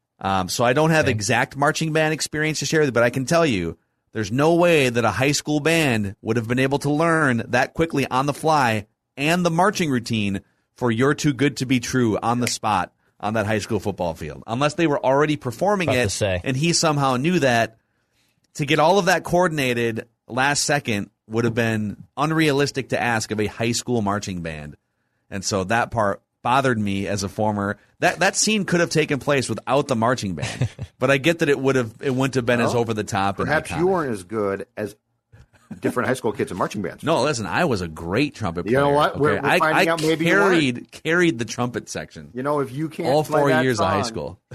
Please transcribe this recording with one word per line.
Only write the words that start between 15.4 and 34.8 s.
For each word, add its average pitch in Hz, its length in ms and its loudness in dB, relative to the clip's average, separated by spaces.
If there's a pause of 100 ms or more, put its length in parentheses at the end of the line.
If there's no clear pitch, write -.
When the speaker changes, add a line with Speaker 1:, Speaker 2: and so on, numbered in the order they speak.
Speaker 2:
Tough 113 80 2
to 123 60 2
Speaker 1:
it 104 80 0
Speaker 2:
say. 92 320 -2
Speaker 1:
and 131 140 -4
he 165 160 2
somehow 143 440 2
knew 165 220 0
that. 120 380 2 (800)
To 151 120 -4
get 151 140 2
all 175 180 4
of 190 80 2
that 180 160 2
coordinated 127 840 0 (180)
last 131 380 0
second 120 460 -2 (180)
would 113 160 0
have 113 100 0
been 110 480 -2 (140)
unrealistic 143 760 0
to 131 100 -2
ask 113 300 -2
of 107 100 -2
a 104 60 0
high 117 260 -4
school 117 300 -2
marching 98 400 -4
band. 76 340 -10 (540)
And 98 140 -8
so 95 200 -2
that 113 280 0
part 104 280 -2 (220)
bothered 127 360 2
me 98 280 -2
as 95 160 -4
a 101 60 -4
former, 104 480 -2 (220)
that, 160 220 0
that 185 140 2
scene 214 300 0
could 175 160 2
have 170 80 2
taken 147 300 0
place 135 320 0
without 127 380 -2
the 139 80 0
marching 113 380 0
band, 80 340 -4 (160)
Speaker 2:
<laughs> - 140 -16
Speaker 1:
but 131 120 2
I 139 80 4
get 165 220 0
that 156 100 2
it 135 100 2
would 131 160 2
have, 117 240 0
it 135 140 -2
wouldn't 127 220 0
have 120 100 0
been 120 160 2
as 135 100 0
Speaker 3:
Well, 120 80 0
Speaker 1:
over 113 140 -2
the 104 100 -2
top 98 340 -2
and - 80 -2
Speaker 3:
perhaps 151 240 -2
you - 60 -6
Speaker 1:
iconic. 170 80 0
Speaker 3:
weren't 170 280 0
as 95 120 -8
good 98 420 -4 (100)
as 107 200 -6 (840)